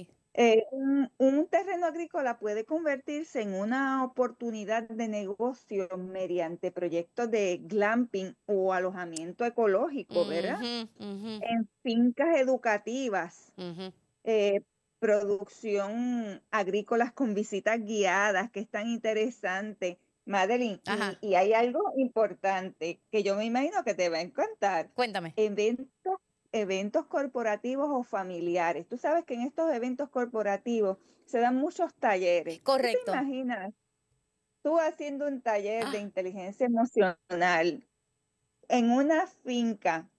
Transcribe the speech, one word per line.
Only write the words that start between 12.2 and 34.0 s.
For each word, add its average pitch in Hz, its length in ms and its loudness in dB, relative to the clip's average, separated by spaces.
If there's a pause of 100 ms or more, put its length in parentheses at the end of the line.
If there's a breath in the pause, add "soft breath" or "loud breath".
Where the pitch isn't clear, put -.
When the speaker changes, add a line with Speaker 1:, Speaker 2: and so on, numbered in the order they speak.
Speaker 1:
educativas, 233 1200 -2
Speaker 2:
Ujú. 185 340 -10 (340)
Speaker 1:
eh, 208 360 2 (720)
producción 208 1080 -4 (100)
agrícolas 214 640 0
con 233 200 0
visitas 208 460 0
guiadas, 202 720 2
que 254 100 -8
es 233 80 -10
tan 214 200 -6
interesante, 214 1120 -4 (260)
Madeline. 202 600 0
Y, - 40 -12
Speaker 2:
Ajá. 208 320 -2
Speaker 1:
y 208 140 0
hay 190 180 6
algo 240 280 2 (160)
importante 190 1040 -2 (100)
que 214 120 0
yo 196 120 0
me 214 100 -2
imagino 277 380 0
que 214 100 0
te 175 160 2
va 165 80 -2
a 160 40 -2
encantar. 190 720 -2
Speaker 2:
Cuéntame. 196 420 -2
Speaker 1:
Eventos, 226 840 0 (340)
eventos 208 560 -2
corporativos 254 840 -2
o 254 140 -2
familiares. 175 840 -2
Tú 247 100 -8
sabes 320 280 2
que - 100 -6
en 233 60 -4
estos 320 320 0
eventos 254 360 -4
corporativos 220 880 0 (280 soft breath)
se 247 140 0
dan 240 160 4
muchos 320 400 -2
talleres. 175 600 2
¿Tú 170 40 -18
te - 40 -20
Speaker 2:
Correcto. 247 500 2
Speaker 1:
imaginas 247 600 -4 (880)